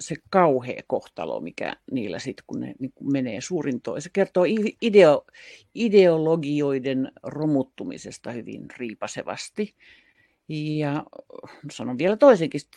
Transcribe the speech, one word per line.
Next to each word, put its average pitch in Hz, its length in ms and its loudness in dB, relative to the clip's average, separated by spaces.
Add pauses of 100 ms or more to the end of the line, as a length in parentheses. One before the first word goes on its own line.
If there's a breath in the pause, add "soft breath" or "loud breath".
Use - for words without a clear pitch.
se - 140 -10 (160)
kauhea 135 560 2
kohtalo, 78 540 -6
mikä - 360 -10 (140)
niillä 101 280 -6
sit, - 280 -12
kun - 140 -10
ne, 123 180 -10
niin 127 160 -10
kun - 180 -6
menee 127 280 -4
suurintoon. 135 640 -6
Se 175 100 -16
kertoo 185 320 0
i-, 208 380 -2
ideo-, 190 420 8 (500 loud breath)
ideologioiden 147 1400 2 (100)
romuttumisesta - 1080 -6
hyvin 110 360 -12 (100)
riipasevasti. - 1000 -10 (720 soft breath)
Ja 151 560 -4 (680 loud breath)
sanon 120 280 -8
vielä 185 180 0
toisenkin, 185 440 6 (160)